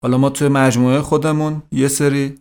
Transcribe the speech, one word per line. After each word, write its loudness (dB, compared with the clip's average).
حالا 0
ما 2
توی -2
مجموعه 2
خودمون -2
یه 0
سری -2